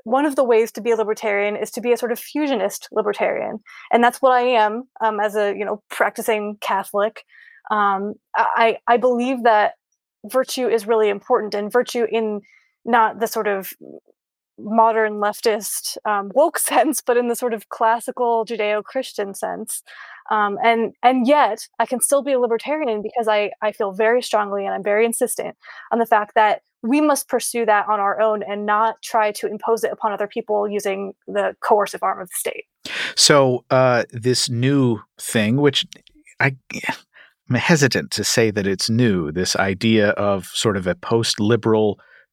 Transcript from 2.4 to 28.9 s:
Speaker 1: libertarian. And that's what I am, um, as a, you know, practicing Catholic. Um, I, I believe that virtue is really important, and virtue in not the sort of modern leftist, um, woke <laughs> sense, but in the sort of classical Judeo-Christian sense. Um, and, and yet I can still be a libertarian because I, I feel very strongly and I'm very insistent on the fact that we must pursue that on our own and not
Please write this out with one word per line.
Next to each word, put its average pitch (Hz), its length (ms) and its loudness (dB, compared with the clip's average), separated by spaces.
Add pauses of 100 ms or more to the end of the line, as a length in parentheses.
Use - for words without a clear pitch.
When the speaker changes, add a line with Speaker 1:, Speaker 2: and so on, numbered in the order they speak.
Speaker 1:
libertarian. 208 680 -2 (320)
And 240 100 4
that's 240 200 2
what 262 100 6
I 247 100 4
am, 233 420 2 (160)
um, 214 200 0
as 208 160 -2
a, 202 200 0
you 202 80 -6
know, 208 260 -6
practicing 208 680 -2
Catholic. 202 640 -2 (460)
Um, 202 440 0 (220)
I, 226 500 2
I 240 100 4
believe 247 480 0
that 214 300 4 (500)
virtue 254 420 -2
is 220 200 0
really 220 220 2
important, 208 460 -2
and 208 160 -4
virtue 240 400 0
in 214 300 -2 (440)
not 226 360 2
the 226 80 -2
sort 214 180 -4
of 196 260 -4 (840)
modern 220 560 2
leftist, 208 880 -4
um, 202 300 -2
woke 302 240 4
<laughs> - 120 -2
sense, 277 300 2
but 240 160 0
in 240 120 0
the 233 80 -2
sort 240 180 -4
of 208 140 -12
classical 233 760 0
Judeo-Christian 214 880 -4
sense. 185 480 -8 (500)
Um, 208 320 0
and, 226 280 2 (100)
and 254 240 4
yet 254 420 2 (100)
I 233 80 0
can 247 140 -4
still 277 220 2
be 277 100 -2
a 254 80 2
libertarian 240 600 -2
because 220 280 -4
I, 208 240 0 (100)
I 214 100 -2
feel 202 200 -4
very 220 280 2
strongly 202 440 -2
and 196 100 -4
I'm 190 80 -6
very 208 240 2
insistent - 500 -4 (360)
on 233 80 0
the 226 60 2
fact 208 280 2
that 214 280 2 (200)
we 269 180 2
must 294 280 0
pursue 233 380 -2
that 208 220 2
on 214 120 0
our 196 200 0
own 214 220 2
and 208 240 -6
not 214 360 0